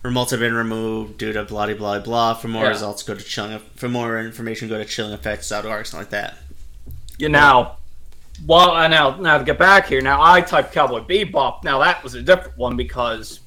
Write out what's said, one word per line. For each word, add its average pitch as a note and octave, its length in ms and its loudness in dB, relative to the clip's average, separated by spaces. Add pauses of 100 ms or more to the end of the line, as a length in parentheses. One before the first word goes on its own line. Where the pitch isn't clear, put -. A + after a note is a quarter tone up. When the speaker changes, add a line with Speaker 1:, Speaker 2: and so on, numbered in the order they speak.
Speaker 1:
"Remotes B2 260 -2
have A#2+ 100 -2
been A#2 140 0
removed A2 640 -4
due G#2+ 140 -6
to G#2+ 120 -4
blah, G#2 220 -4
de G#2+ 80 -4
blah, G#2 240 -4
blah. A2+ 360 0
For A2 140 -8
more A2+ 160 -2
Speaker 2:
Yeah. G#2+ 60 2
Speaker 1:
results, G#2 320 -6
go G#2+ 120 -8
to F#2 80 -14
Chilling, G#2+ 380 -8 (160)
for B2+ 120 -8
more A#2+ 320 -4
information, A2+ 480 -10
go A2 100 -6
to G#2+ 60 -6
chilling G#2 280 -8
effects G#2+ 360 -8
dot G#2 160 -6
org," G#2+ 220 -8
something E2 140 -10
like - 100 -12
that. - 280 -8 (800)
Speaker 2:
You D3+ 100 -2
now, C#3+ 480 6 (720)
well, F3 260 6
I E3 160 2
now, D3+ 280 4
now D#3+ 220 2
to C3 60 -2
get D3 140 0
back F#3+ 300 6
here, C3 120 2
now C#3 220 2
I F3 180 10
typed E3+ 320 0
Cowboy B2 280 0
Bebop. D3 640 -2
Now C3+ 160 0
that E3+ 220 2
was B2+ 120 -12
a A#2+ 80 -10
different F3 360 2
one A#2+ 180 -2
because A#2+ 720 -6